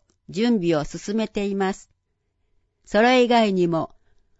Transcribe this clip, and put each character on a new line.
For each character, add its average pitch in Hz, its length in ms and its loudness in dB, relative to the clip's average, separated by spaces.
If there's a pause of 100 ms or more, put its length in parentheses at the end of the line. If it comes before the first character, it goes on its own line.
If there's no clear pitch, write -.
(300)
準 220 300 0
備 170 140 0
を 147 100 0
進 202 320 -10
め 220 120 -4
て 202 180 -6
い 202 80 -4
ま 196 200 -2
す。 - 180 -18 (920)
そ 208 180 0
れ 247 220 4
以 240 40 2
外 226 260 2
に 175 140 2
も、 165 260 -4 (460)